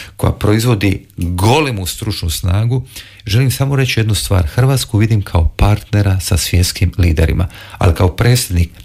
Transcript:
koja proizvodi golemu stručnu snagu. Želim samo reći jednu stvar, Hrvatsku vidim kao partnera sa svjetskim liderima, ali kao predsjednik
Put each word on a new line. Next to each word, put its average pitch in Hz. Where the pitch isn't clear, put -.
koja -
proizvodi 107
golemu 98
stručnu -
snagu. 117
Želim 120
samo 139
reći 127
jednu 107
stvar, 90
Hrvatsku 127
vidim 107
kao -
partnera 101
sa -
svjetskim 87
liderima, 82
ali 87
kao 92
predsjednik 117